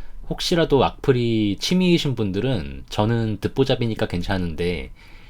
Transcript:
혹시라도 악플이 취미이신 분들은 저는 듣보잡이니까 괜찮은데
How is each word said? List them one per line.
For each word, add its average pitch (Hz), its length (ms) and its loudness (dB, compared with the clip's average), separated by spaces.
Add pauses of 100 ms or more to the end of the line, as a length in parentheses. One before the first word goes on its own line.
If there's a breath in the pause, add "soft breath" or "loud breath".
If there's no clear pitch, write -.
(300 soft breath)
혹시라도 165 520 2
악플이 110 760 2
취미이신 175 540 2
분들은 95 760 -2
저는 110 540 0
듣보잡이니까 120 640 0
괜찮은데 87 840 -2 (380 loud breath)